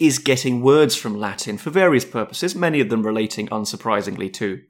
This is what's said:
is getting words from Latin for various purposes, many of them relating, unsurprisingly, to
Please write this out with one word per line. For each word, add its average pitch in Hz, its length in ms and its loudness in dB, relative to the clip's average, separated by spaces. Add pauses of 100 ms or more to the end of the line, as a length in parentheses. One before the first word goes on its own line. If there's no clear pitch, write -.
is 143 180 4
getting 127 440 0
words 147 340 6
from 104 240 -6
Latin 104 380 -6
for - 100 -8
various 170 380 4
purposes, 165 480 -6
many 165 260 0
of 113 80 0
them 110 180 0
relating, 110 420 -2
unsurprisingly, 101 840 -4
to 98 380 -6